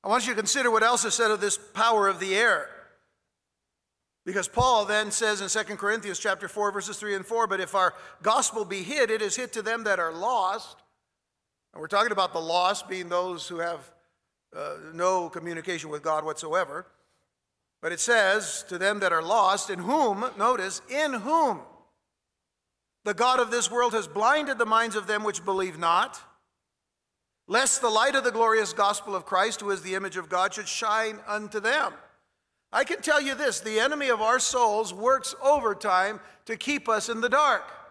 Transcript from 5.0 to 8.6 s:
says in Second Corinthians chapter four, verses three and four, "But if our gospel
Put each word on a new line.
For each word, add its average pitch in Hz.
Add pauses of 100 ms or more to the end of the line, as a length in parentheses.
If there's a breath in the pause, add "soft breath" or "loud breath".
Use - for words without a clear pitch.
says 214
in 190
Second 208
Corinthians 202
chapter 190
four, 208
verses 196
three 208
and 185
four, 226
"But 190
if 180
our 185 (280 loud breath)
gospel 220